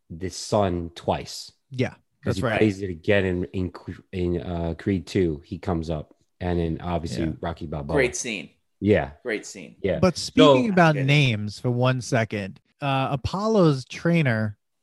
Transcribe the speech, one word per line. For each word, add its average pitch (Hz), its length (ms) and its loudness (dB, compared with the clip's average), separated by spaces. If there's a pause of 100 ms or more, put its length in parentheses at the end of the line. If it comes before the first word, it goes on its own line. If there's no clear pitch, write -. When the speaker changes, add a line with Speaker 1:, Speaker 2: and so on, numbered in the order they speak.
Speaker 1:
the 87 200 -8
son 87 680 0
twice. - 560 -6 (180)
Speaker 2:
Yeah, 123 200 -2
Speaker 1:
'Cause - 80 -16 (260)
Speaker 2:
that's 117 140 -2
Speaker 1:
he 98 60 -4
Speaker 2:
right. 110 140 0
Speaker 1:
plays 98 240 2
it 98 80 -6
again 92 360 2
in, 90 180 0 (100)
in, 92 180 -4 (400)
in, 87 300 -2
uh, 85 380 -4
Creed 95 260 -2
Two. 82 400 0
He 85 140 -10
comes 82 320 -4
up. 76 240 -8 (240)
And 87 200 0
then 82 220 -2
obviously 85 440 -4
Speaker 2:
Yeah. 78 140 -2
Speaker 1:
Rocky 85 280 -8
Balboa. 73 280 -8
Speaker 3:
Great 123 200 2
scene. 101 340 -8 (300)
Speaker 1:
Yeah. 90 320 2 (100)
Speaker 3:
Great 107 240 -6
scene. 78 380 -18
Speaker 1:
Yeah. 90 160 0
Speaker 2:
But 185 180 2
speaking 254 520 6
Speaker 1:
So 196 40 -2
Speaker 2:
about 165 220 6
Speaker 3:
Good. 135 100 -2
Speaker 2:
names 123 540 2
for 127 100 -2
one 123 320 2
second, 107 580 -2 (220)
uh, 135 300 -2
Apollo's 175 720 2
trainer 127 720 0 (260)